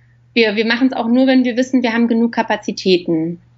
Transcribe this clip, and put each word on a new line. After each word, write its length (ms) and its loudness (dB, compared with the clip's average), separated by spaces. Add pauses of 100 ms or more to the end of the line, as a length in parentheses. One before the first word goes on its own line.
(340)
wir, 220 2
wir 100 0
machen's 280 0
auch 140 -4
nur, 200 2
wenn 160 4
wir 140 -2
wissen, 240 0
wir 120 -2
haben 140 0
genug 260 0
Kapazitäten. 1080 -2 (160)